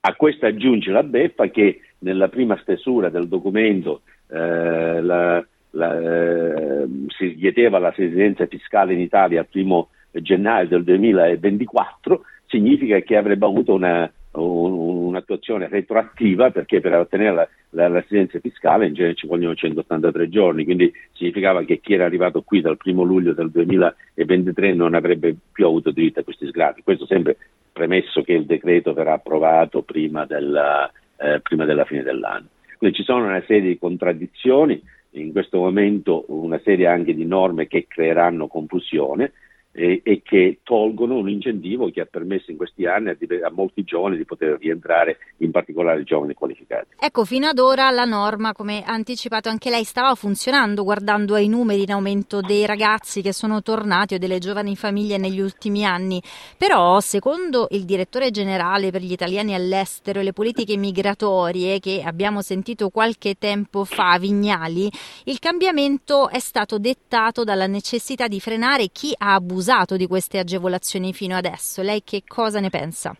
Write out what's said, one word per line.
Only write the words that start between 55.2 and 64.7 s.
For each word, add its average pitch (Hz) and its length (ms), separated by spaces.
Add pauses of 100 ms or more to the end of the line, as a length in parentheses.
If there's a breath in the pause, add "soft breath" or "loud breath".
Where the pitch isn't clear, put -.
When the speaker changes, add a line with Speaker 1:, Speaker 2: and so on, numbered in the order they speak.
Speaker 2:
ultimi 202 440
anni. 185 380 (340 loud breath)
Però, 202 440
secondo 262 720
il 196 140
direttore 196 440
generale 190 600
per 185 100
gli 180 100
italiani 190 440
all'estero 190 640
e 196 40
le 196 100
politiche 214 440
migratorie, 190 1040
che 190 260
abbiamo 196 380
sentito 196 460
qualche 220 500
tempo 202 460
fa, 180 340
Vignali, 196 680 (360 loud breath)